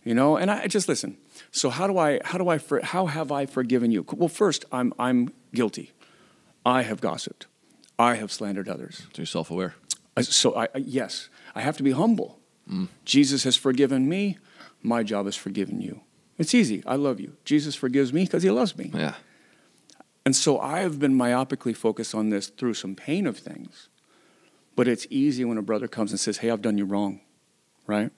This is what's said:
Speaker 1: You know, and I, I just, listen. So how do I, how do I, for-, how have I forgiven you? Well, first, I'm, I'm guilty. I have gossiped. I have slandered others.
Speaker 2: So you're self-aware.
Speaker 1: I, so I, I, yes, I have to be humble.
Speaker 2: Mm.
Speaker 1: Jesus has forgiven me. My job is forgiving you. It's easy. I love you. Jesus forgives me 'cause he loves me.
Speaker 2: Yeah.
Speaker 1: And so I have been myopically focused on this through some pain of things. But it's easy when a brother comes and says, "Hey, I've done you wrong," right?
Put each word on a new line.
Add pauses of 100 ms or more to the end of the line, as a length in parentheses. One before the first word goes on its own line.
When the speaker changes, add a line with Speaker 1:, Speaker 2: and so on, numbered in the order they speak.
Speaker 1:
You
know,
and
I,
I
just,
listen. (360)
So
how
do
I,
how
do
I,
for-,
how
have
I
forgiven
you?
Well,
first,
I'm,
I'm (240)
guilty. (720)
I
have
gossiped. (520)
I
have
slandered
others. (100)
Speaker 2:
So
you're
self-aware. (420)
Speaker 1:
I,
so
I, (100)
I,
yes, (260)
I
have
to
be
humble. (320)
Speaker 2:
Mm. (160)
Speaker 1:
Jesus
has
forgiven
me. (460)
My
job
is
forgiving
you. (360)
It's
easy.
I
love
you.
Jesus
forgives
me
'cause
he
loves
me.
Speaker 2:
Yeah. (1080)
Speaker 1:
And
so
I
have
been
myopically
focused
on
this
through
some
pain
of
things. (840)
But
it's
easy
when
a
brother
comes
and
says,
"Hey,
I've
done
you
wrong," (680)
right?